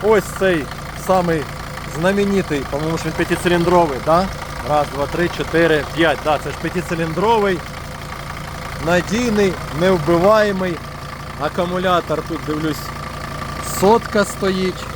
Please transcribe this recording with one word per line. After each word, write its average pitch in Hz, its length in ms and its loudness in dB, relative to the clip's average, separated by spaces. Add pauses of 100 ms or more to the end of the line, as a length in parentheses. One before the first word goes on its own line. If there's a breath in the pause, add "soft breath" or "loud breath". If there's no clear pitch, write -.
Ось 208 200 4
цей 180 400 0 (420)
самий 175 360 2 (580)
знаменитий, 190 640 2 (100)
по-моєму, 156 260 -2
ж - 80 -4
він 160 80 -2
п'ятициліндровий, 170 920 2
да? 170 220 4 (420)
Раз, 147 260 2
два, 143 100 -2
три, 165 320 0
чотири, 160 460 2 (120)
п'ять. 156 280 4
Да, 147 200 2
це 147 80 -6
ж 139 100 -8
п'ятициліндровий, 175 960 0 (1300)
надійний, 196 680 2 (260)
невбиваємий. 185 960 4 (680)
Акумулятор 175 840 0
тут, 160 200 -6
дивлюсь, 151 340 -2 (960)
сотка 214 460 4
стоїть. 190 580 -2 (120)